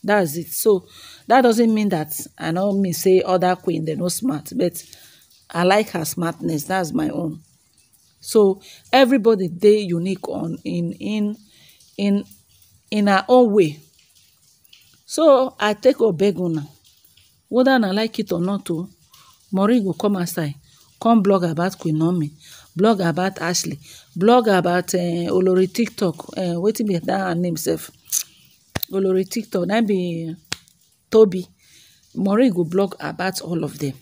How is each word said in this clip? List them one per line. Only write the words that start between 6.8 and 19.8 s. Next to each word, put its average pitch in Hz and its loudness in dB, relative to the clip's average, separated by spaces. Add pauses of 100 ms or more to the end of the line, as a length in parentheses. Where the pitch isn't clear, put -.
my 156 -2
own. 165 -8 (800)
So, 196 2 (300)
everybody 226 4
dey 208 4
unique 180 -4
on, 165 -8
in, 170 -4
in, 208 -4 (600)
in, 202 0 (680)
in 208 0
her 190 2
own 247 6
way. 170 2 (1200)
So, 269 4
I 208 0
take - 2
obeg 196 0
una. 165 -4 (840)
Whether 254 2
una 220 2
like 220 -2
it 208 -4
or 170 -2
not, 196 -4
oh, 170 -4 (640)
Maureen 208 2